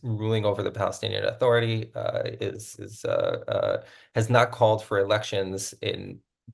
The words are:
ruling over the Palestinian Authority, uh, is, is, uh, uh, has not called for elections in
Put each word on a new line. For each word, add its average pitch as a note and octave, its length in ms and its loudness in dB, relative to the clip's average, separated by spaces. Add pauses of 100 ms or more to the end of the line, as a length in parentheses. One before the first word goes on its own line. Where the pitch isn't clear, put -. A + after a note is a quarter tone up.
ruling A2 420 0
over G#2 200 2
the F#2+ 80 -2
Palestinian G2+ 540 -2
Authority, A2+ 680 2
uh, - 300 -2
is, - 560 -6
is, G2+ 240 -12
uh, - 420 0
uh, - 300 0 (400)
has A2+ 120 2
not B2 220 4
called G#2+ 320 4
for G#2 160 0
elections G2 760 0 (100)
in G2 360 -6 (360)